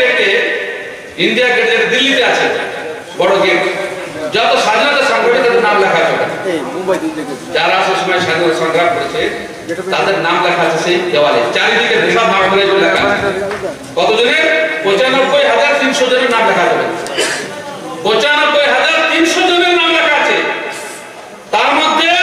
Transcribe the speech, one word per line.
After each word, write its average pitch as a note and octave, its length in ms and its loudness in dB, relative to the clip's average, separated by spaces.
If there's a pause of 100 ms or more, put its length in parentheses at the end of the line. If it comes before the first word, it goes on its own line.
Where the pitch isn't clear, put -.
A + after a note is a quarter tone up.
গেটে, A3+ 280 2 (920)
ইন্ডিয়া A3+ 300 2
গেটে A#3 280 2 (140)
দিল্লিতে C4 340 2
আছে - 220 0 (720)
বড় F3 120 2
গেট, F3+ 320 2 (680)
যত A3+ 260 2
স্বাধীনতা A3+ 500 2
সংগ্রামী A#3+ 360 2
তাদের A#3+ 180 2
নাম G#3 160 2
লেখা F#3+ 200 2
আছে - 140 0
ওখানে। - 400 -4 (1000)
যারা F3 340 0
সে G3 60 0 (120)
সময় F3+ 160 0
স্বাধীনতা E3+ 380 0
সংগ্রাম E3 280 0
করেছে - 600 -2 (440)
তাদের G3 280 0
নাম E3+ 260 0
লেখা F3 180 0
আছে E3 220 0
সেই F3 160 2 (120)
দেওয়ালে, D3 280 2 (140)
চারিদিকে A3+ 420 0
বিশাল G3+ 300 2
নাম F#3+ 240 2
করে G3 160 2
লেখা G3 420 2
আছে। G3+ 200 0 (680)
কতজনের? D4+ 720 2 (160)
পঁচানব্বই C4 640 2
হাজার A#3 320 2
তিনশো B3+ 260 2
জনের B3 240 2
নাম A3+ 180 2
লেখা F3 140 2
আছে। - 140 2 (1300)
পঁচানব্বই D4 640 2
হাজার D#4+ 440 2
তিনশো E4 300 2
জনের F4 360 2
নাম E4 160 2
লেখা D4 240 2
আছে। C#4+ 200 0 (1120)
তার B3+ 240 0
মধ্যে D#4+ 340 2 (140)